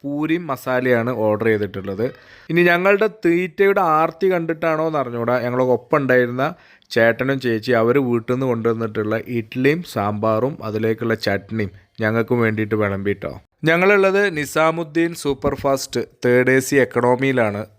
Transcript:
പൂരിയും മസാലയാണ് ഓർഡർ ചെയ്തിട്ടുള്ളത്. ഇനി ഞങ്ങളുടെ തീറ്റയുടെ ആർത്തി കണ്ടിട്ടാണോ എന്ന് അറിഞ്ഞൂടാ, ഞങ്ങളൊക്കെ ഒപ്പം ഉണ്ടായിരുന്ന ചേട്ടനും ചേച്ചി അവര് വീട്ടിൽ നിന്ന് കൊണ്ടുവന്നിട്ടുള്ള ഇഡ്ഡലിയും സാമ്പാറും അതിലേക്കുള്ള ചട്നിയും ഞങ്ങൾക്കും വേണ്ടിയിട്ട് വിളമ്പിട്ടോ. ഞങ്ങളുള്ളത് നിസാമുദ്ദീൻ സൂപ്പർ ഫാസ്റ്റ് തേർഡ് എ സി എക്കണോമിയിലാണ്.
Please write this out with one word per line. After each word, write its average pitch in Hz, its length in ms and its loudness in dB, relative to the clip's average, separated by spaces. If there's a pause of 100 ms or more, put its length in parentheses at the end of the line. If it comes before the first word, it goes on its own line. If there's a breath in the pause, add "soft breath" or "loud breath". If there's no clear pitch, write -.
പൂരിയും 151 460 -4
മസാലയാണ് 127 600 0 (120)
ഓർഡർ 107 260 0
ചെയ്തിട്ടുള്ളത്. 101 560 -2 (460 loud breath)
ഇനി 170 180 2
ഞങ്ങളുടെ 196 380 2 (180)
തീറ്റയുടെ 185 560 2 (160)
ആർത്തി 165 340 0
കണ്ടിട്ടാണോ 165 580 -2
എന്ന് 156 120 -2
അറിഞ്ഞൂടാ, 120 420 -2
ഞങ്ങളൊക്കെ 127 320 0
ഒപ്പം 120 240 -2
ഉണ്ടായിരുന്ന 127 460 2 (480 soft breath)
ചേട്ടനും 120 500 2
ചേച്ചി 117 280 0 (100)
അവര് 120 260 2
വീട്ടിൽ 120 260 -2
നിന്ന് 131 180 -2
കൊണ്ടുവന്നിട്ടുള്ള 113 680 -2 (220)
ഇഡ്ഡലിയും 131 420 -2 (100)
സാമ്പാറും 110 640 -2 (140)
അതിലേക്കുള്ള 110 480 -2 (100)
ചട്നിയും 101 440 -4 (340 soft breath)
ഞങ്ങൾക്കും 113 420 0
വേണ്ടിയിട്ട് 110 360 -2
വിളമ്പിട്ടോ. 98 500 -4 (380)
ഞങ്ങളുള്ളത് 190 520 4 (160)
നിസാമുദ്ദീൻ 160 840 -2
സൂപ്പർ 139 340 -2 (100)
ഫാസ്റ്റ് 135 380 -2 (220)
തേർഡ് 127 300 4
എ 131 140 2
സി 139 160 4
എക്കണോമിയിലാണ്. 123 760 0 (180)